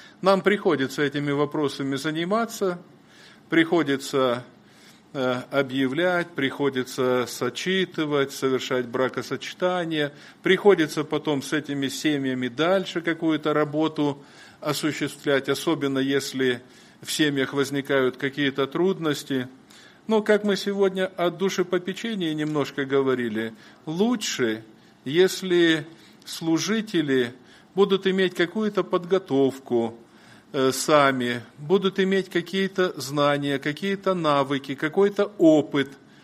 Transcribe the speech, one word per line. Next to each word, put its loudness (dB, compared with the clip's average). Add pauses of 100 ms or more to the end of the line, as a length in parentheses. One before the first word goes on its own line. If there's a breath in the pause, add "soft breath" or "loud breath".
(200 loud breath)
Нам 4
приходится 0
этими -2
вопросами -2
заниматься, -4 (640 loud breath)
приходится, 0 (680 loud breath)
э, -2 (100)
объявлять, 0
приходится 0
сочетывать, -2
совершать -2
бракосочетание, -4 (300 loud breath)
приходится 4
потом -2
с -8
этими -2
семьями -2
дальше 0
какую-то 0
работу 0 (360 loud breath)
осуществлять, -2
особенно 0
если 0 (400 loud breath)
в -10
семьях 0
возникают 0
какие-то -2
трудности. -2 (580 loud breath)
Но, 2
как 2
мы 2
сегодня 0 (100)
о 0
душепопечении -2
немножко -2
говорили, 0 (320 loud breath)
лучше, -2 (400 loud breath)
если 2 (400 loud breath)
служители 0 (400 loud breath)
будут 2
иметь 0
какую-то 0
подготовку, 0 (540 loud breath)
э, 2
сами, 2 (160)
будут 0
иметь 0
какие-то -2
знания, 0
какие-то -2
навыки, 0
какой-то 0
опыт, 4 (340 loud breath)